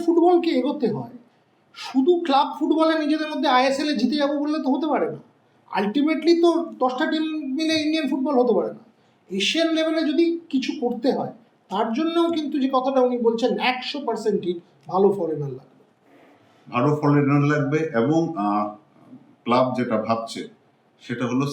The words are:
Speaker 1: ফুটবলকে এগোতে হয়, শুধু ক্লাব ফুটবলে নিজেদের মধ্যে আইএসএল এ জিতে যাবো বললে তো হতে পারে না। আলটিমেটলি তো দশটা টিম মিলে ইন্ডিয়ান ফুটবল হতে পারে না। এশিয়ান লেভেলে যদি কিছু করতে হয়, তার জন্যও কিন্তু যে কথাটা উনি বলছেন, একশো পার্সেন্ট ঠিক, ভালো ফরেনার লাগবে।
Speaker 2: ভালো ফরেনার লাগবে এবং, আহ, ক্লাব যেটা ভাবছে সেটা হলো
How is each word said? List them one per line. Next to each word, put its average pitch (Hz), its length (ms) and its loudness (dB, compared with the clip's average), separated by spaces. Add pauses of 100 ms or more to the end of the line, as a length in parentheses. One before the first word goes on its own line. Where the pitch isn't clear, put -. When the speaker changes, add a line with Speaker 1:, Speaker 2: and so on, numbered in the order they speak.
Speaker 1:
ফুটবলকে 339 480 4 (100)
এগোতে 247 360 0
হয়, - 200 -10 (680)
শুধু 269 260 2 (140)
ক্লাব 277 300 2
ফুটবলে 320 460 2
নিজেদের 302 300 -2
মধ্যে 302 240 -2
আইএসএল 269 360 2
এ - 80 0
জিতে 277 220 0
যাবো 277 200 0
বললে 302 220 -2
তো 269 100 -2
হতে 311 180 -4
পারে 180 220 0
না। 143 60 -14 (580)
আলটিমেটলি 294 540 2 (120)
তো 339 60 6 (320)
দশটা 254 280 0
টিম 320 140 -2 (340)
মিলে 320 160 0 (100)
ইন্ডিয়ান 311 260 -2
ফুটবল 285 300 -2
হতে 247 180 2
পারে - 180 -4
না। - 60 -20 (560)
এশিয়ান 320 380 0
লেভেলে 320 340 0
যদি 339 140 2 (280)
কিছু - 180 -2 (120)
করতে 240 340 -2
হয়, - 160 -6 (380)
তার 220 180 -2 (100)
জন্যও 339 380 2
কিন্তু 302 260 -4
যে 262 140 2
কথাটা 262 300 2
উনি 247 100 0 (100)
বলছেন, 226 240 0 (200)
একশো 254 360 -6
পার্সেন্ট 202 380 -2
ঠিক, 175 120 -4 (340)
ভালো 196 260 4
ফরেনার 147 420 -6
লাগবে। - 240 -20 (920)
Speaker 2:
ভালো 147 240 2
ফরেনার 143 440 4 (100)
লাগবে 147 260 0 (220)
এবং, 151 200 2 (240)
আহ, 104 220 0 (800)
ক্লাব 127 220 2 (120)
যেটা 113 180 -2 (100)
ভাবছে 113 360 -4 (640)
সেটা 123 240 -6
হলো 131 220 0